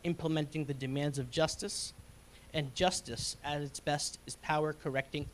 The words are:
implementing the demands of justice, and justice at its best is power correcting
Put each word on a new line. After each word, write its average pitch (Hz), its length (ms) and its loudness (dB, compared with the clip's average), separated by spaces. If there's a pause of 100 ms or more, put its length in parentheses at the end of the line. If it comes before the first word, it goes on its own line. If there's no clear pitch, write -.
implementing 156 600 0
the 143 80 -2
demands 139 460 0
of 123 100 -4
justice, - 640 0 (600)
and 143 220 0
justice - 680 2
at 147 180 0
its 139 180 -6
best - 460 0
is 123 120 -8
power 151 360 2
correcting 139 600 -2